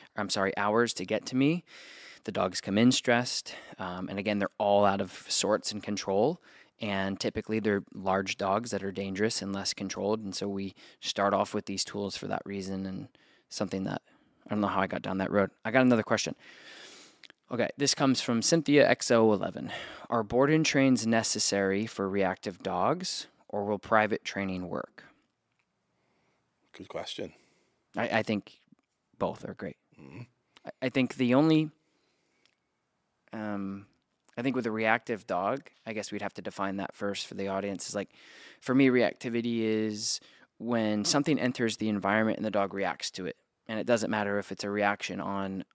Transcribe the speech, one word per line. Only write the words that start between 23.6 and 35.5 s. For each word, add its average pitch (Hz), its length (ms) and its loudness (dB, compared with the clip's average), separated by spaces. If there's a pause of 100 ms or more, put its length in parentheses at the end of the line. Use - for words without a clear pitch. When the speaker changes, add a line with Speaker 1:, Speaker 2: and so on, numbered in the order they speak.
Speaker 1:
will 104 140 -2
private 107 460 2
training 92 440 -6
work? - 360 -10 (1700)
Speaker 2:
Good - 160 -16
question. - 440 -8 (640)
Speaker 1:
I, 110 220 0
I 107 40 2
think 104 300 -2 (640)
both - 300 -4
are - 60 -10
great. - 220 -10 (220)
Speaker 2:
Mm-hmm. 78 240 -16 (440)
Speaker 1:
I, - 40 -10 (120)
I 131 80 0
think 127 240 2
the 123 200 4
only, 156 360 6 (1600)
um, 101 540 -6 (500)
I 120 60 -4
think 127 140 0
with 117 100 -2
a 110 40 -2
reactive 110 560 0
dog, 98 440 -2 (160)